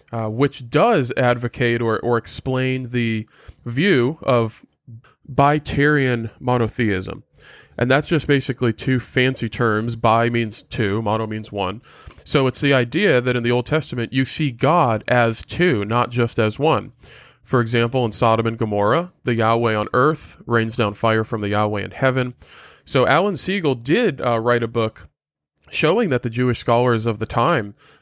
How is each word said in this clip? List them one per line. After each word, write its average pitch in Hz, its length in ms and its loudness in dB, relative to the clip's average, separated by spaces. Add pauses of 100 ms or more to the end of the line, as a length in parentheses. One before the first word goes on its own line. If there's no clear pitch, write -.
(120)
uh, 113 160 -4
which 123 400 -2
does 147 480 2
advocate 120 640 0
or, 113 200 0
or 120 160 0
explain 131 760 -4
the 113 380 -2 (380)
view 139 560 2
of 117 420 0 (680)
bitarian 139 1000 2 (100)
monotheism. 113 840 -2 (560)
And 123 120 2
that's 143 180 2
just 160 180 0
basically 127 460 0
two 131 260 -2
fancy 127 500 0
terms. 113 480 -2
Bi 117 320 2
means 117 360 -4
two, 104 380 -2
mono 110 240 -2
means 107 260 -10
one. 101 280 -4 (440)
So 135 220 2
it's 127 140 -4
the 143 140 2
idea 131 460 2
that 123 160 0
in 120 60 -4
the 120 100 0
Old 123 140 0
Testament, 135 460 -4
you 131 120 0
see 147 260 -4
God 123 580 2
as 117 340 2
two, 147 420 0
not 120 260 -2
just 120 280 -2
as 110 200 0
one. 123 340 0 (500)
For - 180 2
example, 117 440 0
in 110 80 -2
Sodom 113 340 2
and 113 120 -4
Gomorrah, 110 540 0 (120)
the 123 100 0
Yahweh 113 400 2
on 104 200 -2
earth 147 420 0 (100)
rains 113 300 0
down 104 180 0
fire 110 300 2
from 110 160 -6
the 101 80 -2
Yahweh 104 340 0
in 95 80 -10
heaven. 127 440 0 (500)
So 131 220 0
Alan 175 300 2
Siegel 170 380 -2
did, 139 460 0
uh, 120 180 0
write 117 240 0
a 113 60 -4
book 113 400 -4 (640)
showing 190 400 2
that 123 120 0
the 120 80 -4
Jewish 120 280 0
scholars 120 480 2
of 110 120 -2
the 110 80 -6
time, 120 480 -2 (280)